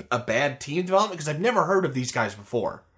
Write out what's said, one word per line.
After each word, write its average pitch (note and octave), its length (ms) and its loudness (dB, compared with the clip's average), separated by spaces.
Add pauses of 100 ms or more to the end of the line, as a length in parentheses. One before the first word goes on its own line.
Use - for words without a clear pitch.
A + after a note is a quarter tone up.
(120)
a B2 60 2
bad B2+ 420 0
team D#3+ 240 -4
development? F#3+ 360 2
'Cause D3+ 100 -6
I've D3+ 100 -2
never G#3 260 4
heard F#3+ 200 2
of C3+ 80 -2
these B2+ 180 -2
guys G#2+ 220 0
before. G2+ 480 -4 (160)